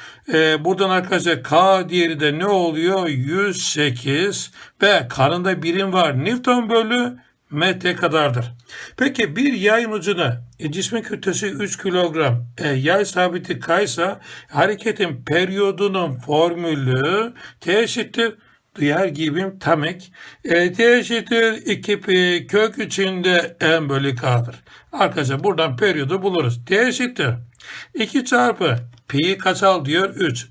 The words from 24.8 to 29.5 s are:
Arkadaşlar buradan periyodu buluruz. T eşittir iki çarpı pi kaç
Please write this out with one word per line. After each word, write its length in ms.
Arkadaşlar 520
buradan 320
periyodu 460
buluruz. 420
T 220
eşittir 480
iki 300
çarpı 520
pi 300
kaç 240